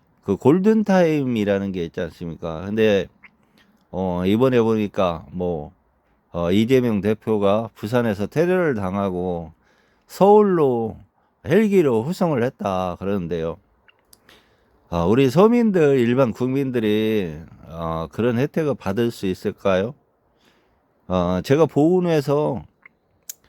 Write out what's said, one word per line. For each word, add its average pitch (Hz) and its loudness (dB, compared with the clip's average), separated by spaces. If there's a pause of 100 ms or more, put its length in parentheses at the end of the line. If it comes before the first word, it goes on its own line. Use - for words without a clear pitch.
(260)
그 98 0
골든타임이라는 151 2
게 90 -6
있지 82 -8
않습니까? 82 -8
근데, 101 2 (840)
어, 90 -4
이번에 120 4
보니까 101 0
뭐 85 -6 (640)
어, 85 0
이재명 113 2
대표가 107 0
부산에서 107 -2
테러를 170 0
당하고 92 -4 (520)
서울로 160 4 (480)
헬기로 165 2
후송을 156 -2
했다 92 -4
그러는데요. 85 -4 (1300)
아, 85 -2
우리 123 2
서민들, 185 2
일반 120 2
국민들이, 110 -2 (280)
어, 82 -6
그런 117 0
혜택을 143 -2
받을 117 -2
수 - -10
있을까요? 95 -2 (1120)
어, 90 0
제가 156 2
보훈에서, 151 0 (880)